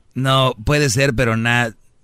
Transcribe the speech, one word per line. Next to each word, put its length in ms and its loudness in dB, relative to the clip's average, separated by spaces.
No, 420 0
puede 240 0
ser, 260 0
pero 200 0
nada, 400 -2